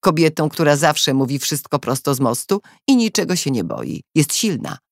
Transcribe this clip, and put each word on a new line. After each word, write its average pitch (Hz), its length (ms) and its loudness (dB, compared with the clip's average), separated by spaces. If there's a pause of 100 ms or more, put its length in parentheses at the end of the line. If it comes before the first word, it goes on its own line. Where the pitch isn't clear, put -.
kobietą, 156 460 2
która 147 260 4
zawsze 151 380 2
mówi 135 260 0
wszystko - 400 -4
prosto 135 360 -2
z 127 40 -8
mostu 131 420 -2 (260)
i 277 80 6
niczego 220 400 0
się 143 160 -4
nie 113 120 -2
boi. 69 400 -8 (120)
Jest 151 200 2
silna. - 420 -4 (140)